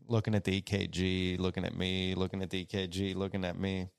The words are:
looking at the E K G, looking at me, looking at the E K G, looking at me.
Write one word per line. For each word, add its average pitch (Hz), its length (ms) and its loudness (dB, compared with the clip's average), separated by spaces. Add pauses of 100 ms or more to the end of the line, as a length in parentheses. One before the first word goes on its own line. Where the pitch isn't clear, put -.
looking 110 260 2
at 101 100 4
the 95 120 4
E 98 60 2
K 98 240 0
G, 92 520 2
looking 92 260 0
at 85 120 -4
me, 92 380 0
looking 95 280 -2
at 90 80 -6
the 95 100 -2
E 90 40 -4
K 95 220 -2
G, 95 280 -2
looking 95 300 -2
at 90 140 -2
me. 95 300 -2 (100)